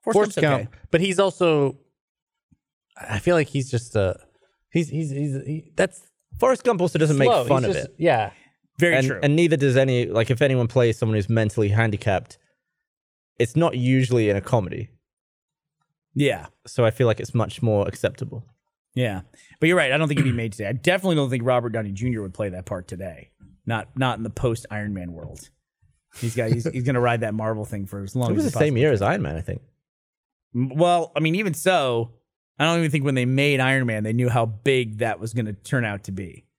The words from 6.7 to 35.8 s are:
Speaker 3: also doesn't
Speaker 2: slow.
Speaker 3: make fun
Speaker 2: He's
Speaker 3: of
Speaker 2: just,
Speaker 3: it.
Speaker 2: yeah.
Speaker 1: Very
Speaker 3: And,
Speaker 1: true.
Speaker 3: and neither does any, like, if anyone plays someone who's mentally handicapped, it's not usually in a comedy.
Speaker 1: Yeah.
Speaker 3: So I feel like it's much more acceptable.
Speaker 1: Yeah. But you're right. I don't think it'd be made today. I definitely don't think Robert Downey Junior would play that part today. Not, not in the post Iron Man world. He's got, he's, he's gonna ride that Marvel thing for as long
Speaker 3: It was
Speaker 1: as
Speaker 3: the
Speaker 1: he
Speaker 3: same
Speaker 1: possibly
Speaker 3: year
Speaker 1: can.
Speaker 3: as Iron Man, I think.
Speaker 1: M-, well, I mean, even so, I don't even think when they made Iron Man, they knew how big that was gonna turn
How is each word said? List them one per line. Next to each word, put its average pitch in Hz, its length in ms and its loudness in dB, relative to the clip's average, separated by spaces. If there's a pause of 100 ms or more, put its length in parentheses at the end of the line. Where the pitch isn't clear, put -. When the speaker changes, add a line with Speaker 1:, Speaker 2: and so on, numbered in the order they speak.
Speaker 3:
also 175 180 0
doesn't 151 180 4
Speaker 2:
slow. 175 240 4
Speaker 3:
make 120 80 -2
fun 131 160 2
Speaker 2:
He's 104 60 0
Speaker 3:
of 90 40 0
Speaker 2:
just, - 140 -4
Speaker 3:
it. - 100 -20
Speaker 2:
yeah. 120 320 2 (480)
Speaker 1:
Very 170 180 4
Speaker 3:
And, 131 100 2
Speaker 1:
true. 123 160 -2
Speaker 3:
and 147 140 4
neither 160 220 4
does 131 180 4
any, 127 300 2
like, 110 240 0
if 120 100 2
anyone 127 280 2
plays 117 280 4
someone 110 200 0
who's 101 120 -2
mentally 110 400 2
handicapped, 104 720 0 (1000)
it's 120 180 -2
not 160 200 0
usually 123 540 2
in 98 60 2
a 98 40 0
comedy. 110 480 -4 (1300)
Speaker 1:
Yeah. 120 320 0 (200)
Speaker 3:
So - 180 0
I 110 60 4
feel 123 160 0
like 110 140 2
it's - 140 -10
much - 280 -2
more 107 240 2
acceptable. - 580 -6 (500)
Speaker 1:
Yeah. 107 280 -2 (380)
But 160 80 2
you're 180 80 4
right. 143 160 2
I 147 60 2
don't 160 100 0
think 143 120 -2
it'd 135 120 2
be 117 40 -2
made 113 160 -4
today. 104 160 -8
I 107 40 -4
definitely 180 440 0
don't 139 140 0
think 120 140 -4
Robert 123 260 0
Downey 107 220 -6
Junior 110 300 -4
would 92 120 -10
play 104 160 -4
that 90 160 -12
part 90 220 -10
today. 90 420 -14 (360)
Not, 110 300 -6
not 127 220 -2
in 110 60 -8
the 110 60 -6
post 117 400 -4
Iron 104 240 -6
Man 87 180 -10
world. 78 360 -16 (720)
He's 117 140 -4
got, 113 160 0
he's, 117 200 2
he's 127 120 -6
gonna 123 180 0
ride 120 200 2
that 110 140 -2
Marvel 110 300 -4
thing 101 220 -8
for 101 160 -10
as 98 140 -8
long 120 140 0
Speaker 3:
It 185 40 2
was 311 120 0
Speaker 1:
as 147 60 -2
Speaker 3:
the 120 60 -4
Speaker 1:
he 151 60 4
Speaker 3:
same 151 80 2
Speaker 1:
possibly 117 80 2
Speaker 3:
year 151 100 4
Speaker 1:
can. 127 40 2
Speaker 3:
as 98 80 0
Iron 165 200 0
Man, 78 140 -4
I 80 60 -6
think. - 200 -10 (920)
Speaker 1:
M-, 127 160 -2
well, 170 440 2
I 147 60 0
mean, 160 160 0
even 196 180 -2
so, 131 560 0 (480)
I 143 60 2
don't 170 160 2
even 156 100 0
think 139 140 0
when 139 100 0
they 123 120 0
made 135 340 2
Iron 131 260 2
Man, 107 160 -2
they 110 100 -2
knew 123 160 2
how 117 180 2
big 113 520 0
that 110 220 -2
was 110 140 -10
gonna 110 180 -4
turn 120 320 -4